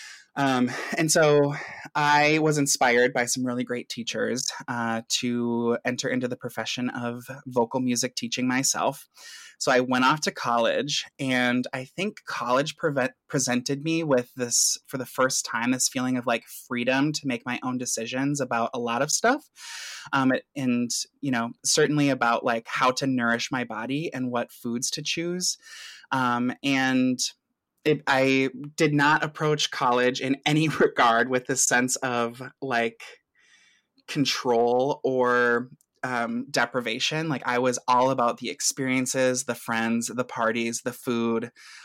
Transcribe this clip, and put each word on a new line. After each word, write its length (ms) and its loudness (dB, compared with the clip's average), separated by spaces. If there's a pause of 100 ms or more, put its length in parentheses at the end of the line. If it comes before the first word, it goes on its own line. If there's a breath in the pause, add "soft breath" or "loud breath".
(360 loud breath)
Um, 340 2 (260 loud breath)
and 140 0
so 440 6 (400 loud breath)
I 460 6
was 160 2
inspired 560 4
by 140 0
some 180 -2
really 200 -2
great 240 -8
teachers, 600 -4 (180)
uh, 400 -2
to 760 0
enter 240 -4
into 200 -2
the 80 -8
profession 540 -6
of 340 -8 (220)
vocal 340 0
music 340 -2
teaching 320 -4
myself. 640 -2 (500 loud breath)
So 120 0
I 100 6
went 260 2
off 160 2
to 80 -2
college, 760 0 (140)
and 560 0
I 100 -6
think 400 -8
college 520 -2
prevent-, 360 0 (160)
presented 540 -2
me 220 0
with 300 2
this, 520 0
for 100 -8
the 80 -8
first 400 0
time, 280 0
this 160 0
feeling 280 -2
of, 100 -4
like, 200 0
freedom 680 0
to 140 -6
make 180 -4
my 180 -4
own 140 -4
decisions 640 -2
about 320 0
a 60 -6
lot 240 -2
of 80 -2
stuff. 400 0 (640 loud breath)
Um, 180 4 (240)
and, 340 0 (300)
you 100 -2
know, 200 -2 (120)
certainly 460 2
about, 340 2
like, 260 -2
how 240 2
to 140 -4
nourish 440 0
my 140 -2
body 500 -6
and 160 -4
what 220 -4
foods 400 -6
to 100 -6
choose. 560 -4 (520 loud breath)
Um, 520 0
and 560 2 (680)
it, 220 2
I 440 4 (260)
did 160 2
not 320 4
approach 460 -2
college 500 2
in 240 -2
any 240 2
<laughs> 120 0
regard 500 4
with 180 -2
a 80 -2
sense 400 0
of, 460 -4 (180)
like, 420 -2 (1040 soft breath)
control 960 2
or, 680 2 (320)
um, 480 -4
deprivation. 800 -2
Like, 180 -2
I 120 0
was 280 2
all 240 4
about 280 0
the 120 -8
experiences, 960 0
the 100 -4
friends, 520 -2
the 180 -4
parties, 580 -2
the 100 -4
food. 580 -2 (340 loud breath)